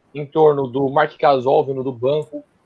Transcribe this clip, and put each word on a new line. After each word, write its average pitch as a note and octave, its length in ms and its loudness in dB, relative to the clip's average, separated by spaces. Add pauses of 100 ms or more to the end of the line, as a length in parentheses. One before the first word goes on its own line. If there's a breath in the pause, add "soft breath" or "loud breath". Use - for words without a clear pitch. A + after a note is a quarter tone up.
(140)
em C#3+ 120 -10
torno D3 400 2
do C3 240 -2
Marc D3+ 300 -2
Gasol C#3+ 440 2
vindo C3 200 -6
do C3 80 -4
banco, D3 520 -4 (220)